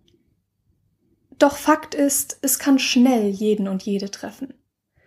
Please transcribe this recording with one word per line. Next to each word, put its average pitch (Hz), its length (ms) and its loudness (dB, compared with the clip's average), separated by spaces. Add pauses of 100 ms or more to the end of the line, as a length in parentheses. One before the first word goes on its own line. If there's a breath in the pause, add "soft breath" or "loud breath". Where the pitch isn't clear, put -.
(1400)
Doch 285 180 2
Fakt - 380 -2
ist, - 480 -2
es 269 160 -2
kann 277 200 4
schnell 247 520 2
jeden 202 360 0
und 190 160 -4
jede 202 280 -6
treffen. - 420 -14 (540)